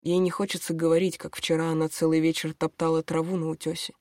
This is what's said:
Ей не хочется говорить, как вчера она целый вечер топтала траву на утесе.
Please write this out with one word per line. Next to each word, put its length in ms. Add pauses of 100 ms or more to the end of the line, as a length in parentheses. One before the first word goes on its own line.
Ей 160
не 140
хочется 420
говорить, 440
как 180
вчера 360
она 180
целый 300
вечер 340
топтала 500
траву 320
на 140
утесе. 520